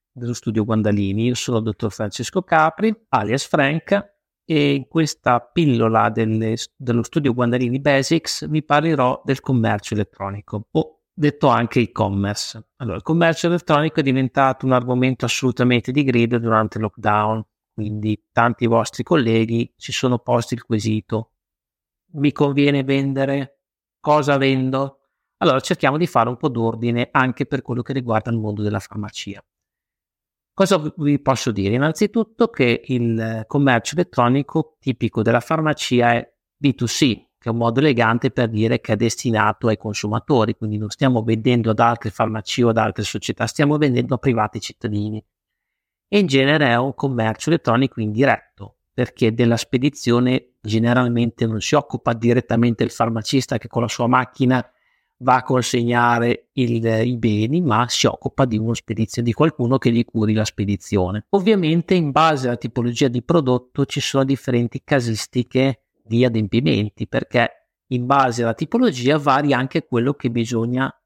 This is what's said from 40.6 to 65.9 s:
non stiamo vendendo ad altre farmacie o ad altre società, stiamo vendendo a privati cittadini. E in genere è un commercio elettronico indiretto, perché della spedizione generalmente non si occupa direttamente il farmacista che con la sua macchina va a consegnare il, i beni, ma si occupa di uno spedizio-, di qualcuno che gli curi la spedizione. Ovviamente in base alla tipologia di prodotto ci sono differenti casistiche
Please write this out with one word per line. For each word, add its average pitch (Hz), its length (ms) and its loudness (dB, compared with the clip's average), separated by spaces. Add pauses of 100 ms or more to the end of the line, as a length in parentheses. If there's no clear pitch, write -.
non 107 120 -6
stiamo 123 340 0
vendendo 113 460 2
ad 107 100 2
altre 117 300 0
farmacie 110 520 -2
o 117 60 6
ad 113 80 2
altre 110 260 0
società, 107 460 -6
stiamo 147 300 0
vendendo 127 360 0
a 117 40 -2
privati 113 420 -2
cittadini. 107 600 -6 (840)
E 202 140 0
in 180 80 2
genere 135 400 4
è 117 80 2
un 131 180 -2
commercio 120 560 -2
elettronico 127 500 0
indiretto, 107 760 -2 (180)
perché 120 400 0
della 117 220 4
spedizione 123 1040 -2
generalmente 120 840 0
non 110 140 -2
si - 140 -2
occupa 127 380 -2
direttamente 117 720 0
il 120 80 -4
farmacista 113 680 -2
che - 80 -18
con 117 160 -4
la 117 60 -2
sua 117 180 -4
macchina 127 580 0 (580)
va 127 140 2
a 123 80 0
consegnare 120 1080 0
il, 117 300 -2
i 113 320 0
beni, 113 440 0
ma 120 280 2
si - 200 0
occupa - 360 -2
di 110 140 0
uno 113 160 -2
spedizio-, 113 480 -6
di 120 100 0
qualcuno 135 460 0
che 120 140 0
gli 117 120 2
curi 110 280 0
la 107 120 0
spedizione. 98 840 -2
Ovviamente 185 640 2
in 160 160 0
base 147 380 2
alla 120 80 0
tipologia 120 500 -2
di 120 160 -2
prodotto 135 640 0
ci - 160 -6
sono 135 240 0
differenti 127 580 -2
casistiche 127 1000 -2 (180)